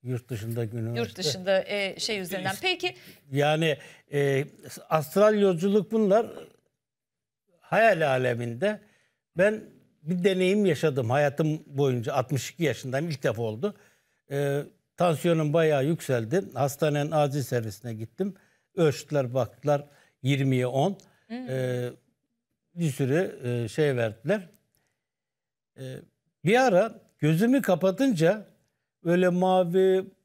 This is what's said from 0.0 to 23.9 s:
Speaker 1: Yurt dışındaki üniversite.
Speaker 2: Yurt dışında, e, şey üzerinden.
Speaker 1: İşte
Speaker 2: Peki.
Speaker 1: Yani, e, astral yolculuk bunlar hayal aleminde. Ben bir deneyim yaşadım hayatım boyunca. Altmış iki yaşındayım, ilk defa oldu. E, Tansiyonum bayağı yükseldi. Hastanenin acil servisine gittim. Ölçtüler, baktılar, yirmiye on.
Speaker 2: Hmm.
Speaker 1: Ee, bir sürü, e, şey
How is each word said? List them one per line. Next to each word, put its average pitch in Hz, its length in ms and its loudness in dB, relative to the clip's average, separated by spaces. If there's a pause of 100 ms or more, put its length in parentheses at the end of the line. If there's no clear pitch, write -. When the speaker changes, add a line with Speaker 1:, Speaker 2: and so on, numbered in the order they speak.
Speaker 1:
Yurt 123 260 -8
dışındaki 113 480 -8
üniversite. 117 240 -6
Speaker 2:
Yurt - 180 -8
dışında, 185 480 -2
e, 196 340 -6
şey 214 200 -4
üzerinden. 185 320 -6
Speaker 1:
İşte 262 140 -6
Speaker 2:
Peki. 359 280 -4 (380)
Speaker 1:
Yani, 151 440 2 (360)
e, 139 320 0 (460)
astral 202 500 4
yolculuk 196 520 2
bunlar 220 340 4 (1300)
hayal 180 480 4
aleminde. 127 720 -2 (580)
Ben 214 220 2 (420)
bir 175 220 -4
deneyim 190 420 4
yaşadım 135 440 0
hayatım 151 560 0
boyunca. 135 460 -2
Altmış 131 380 -4
iki - 140 -8
yaşındayım, 135 440 -4
ilk 147 140 -8
defa 117 200 -2
oldu. 120 320 -6 (560)
E, 143 300 -2 (360)
Tansiyonum 160 560 2
bayağı 156 320 2
yükseldi. 143 580 -2 (120)
Hastanenin 147 560 -2
acil 147 320 0
servisine 117 520 -6
gittim. 180 400 -8 (420)
Ölçtüler, 143 580 0
baktılar, 143 500 -2 (380)
yirmiye 131 440 0
on. 139 320 0 (280)
Speaker 2:
Hmm. 226 100 -12 (140)
Speaker 1:
Ee, 123 400 -4 (840)
bir 170 160 -2
sürü, 147 540 -2
e, 120 240 -4
şey 143 280 0